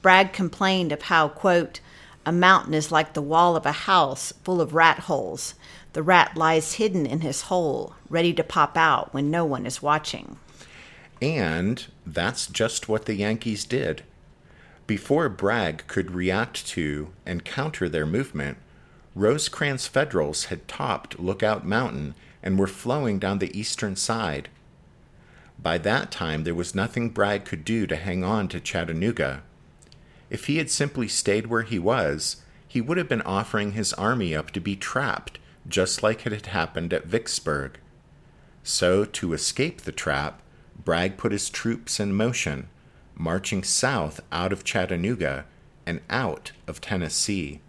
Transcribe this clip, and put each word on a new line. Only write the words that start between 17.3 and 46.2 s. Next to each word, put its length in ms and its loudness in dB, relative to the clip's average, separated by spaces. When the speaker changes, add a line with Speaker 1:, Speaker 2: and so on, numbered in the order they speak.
Speaker 2:
counter 420 -4
their 180 0
movement, 520 -4
Rosecrans 680 0
Federals 580 0
had 220 -8
topped 540 -6
Lookout 440 0
Mountain 500 -2
and 160 2
were 80 4
flowing 500 -2
down 220 0
the 180 -4
eastern 380 -4
side. 540 -2
By 200 0
that 340 0
time, 320 -2
there 100 -2
was 220 -4
nothing 360 -2
Bragg 340 0
could 180 -8
do 240 0
to 80 -2
hang 300 -2
on 240 0
to 100 -8
Chattanooga. 840 -2
If 180 -6
he 100 0
had 120 -2
simply 380 -2
stayed 400 0
where 140 0
he 180 -4
was, 600 0
he 140 -2
would 160 0
have 100 -2
been 140 0
offering 500 0
his 220 -2
army 420 0
up 160 -4
to 80 -4
be 160 -4
trapped, 640 -4
just 380 0
like 220 2
it 80 0
had 140 -8
happened 440 -2
at 160 -2
Vicksburg. 720 -4
So, 420 4
to 260 -4
escape 520 -2
the 100 -8
trap, 480 -2
Bragg 320 0
put 160 -2
his 180 -4
troops 520 -4
in 120 0
motion, 540 -2
marching 480 -2
south 560 0
out 220 -2
of 140 -4
Chattanooga 800 -2
and 240 -4
out 420 -4